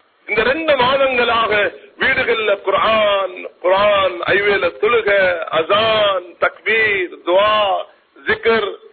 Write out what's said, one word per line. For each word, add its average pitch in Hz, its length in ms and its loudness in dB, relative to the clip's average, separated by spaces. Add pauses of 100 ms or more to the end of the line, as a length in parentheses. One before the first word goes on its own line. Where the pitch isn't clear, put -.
(260)
இந்த 208 160 -2
ரெண்டு 294 340 0
மாதங்களாக 240 1000 0 (240)
வீடுகள்ல 220 640 0
குர்ஆன், 196 880 -2 (120)
குர்ஆன், 190 640 2
ஐவேல 196 540 0
தொழுக, 202 580 2 (120)
அசான், 196 920 0
தக்பீர், 196 760 -2 (100)
துஆ, 202 580 2 (420)
ஜிக்ர், 214 500 0 (160)